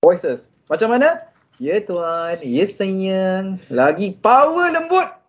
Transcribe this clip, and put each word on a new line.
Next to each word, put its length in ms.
Voices. 480
Macam 240
mana? 400
Ya 160
tuan, 640
ya 240
sayang. 960
Lagi 480
power 540
lembut. 340